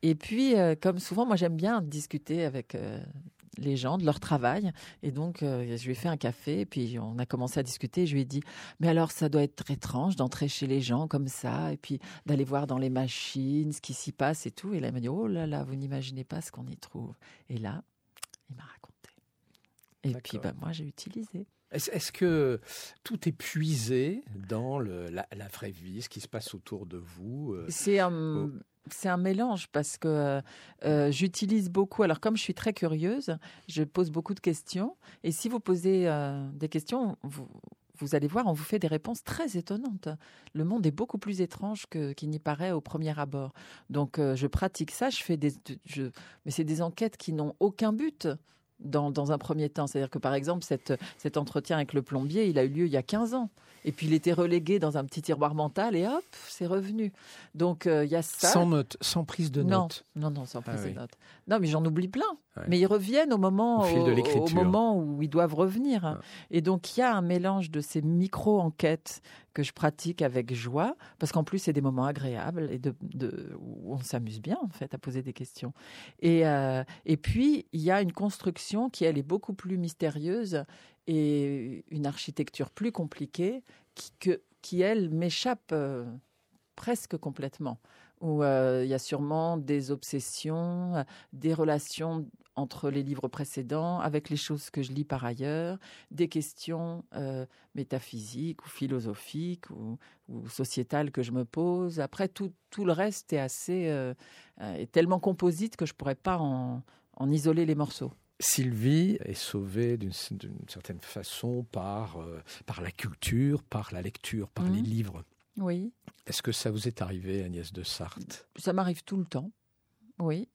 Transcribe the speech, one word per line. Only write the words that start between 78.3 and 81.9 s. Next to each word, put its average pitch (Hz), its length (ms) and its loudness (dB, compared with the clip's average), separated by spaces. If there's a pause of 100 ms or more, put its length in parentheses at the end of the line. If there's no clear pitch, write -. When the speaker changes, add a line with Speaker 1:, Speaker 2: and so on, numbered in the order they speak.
Speaker 1:
qui, - 140 -2
elle, 160 140 4
est 139 60 0
beaucoup 190 300 -2
plus 190 220 -4
mystérieuse 165 880 0 (420)
et 143 840 2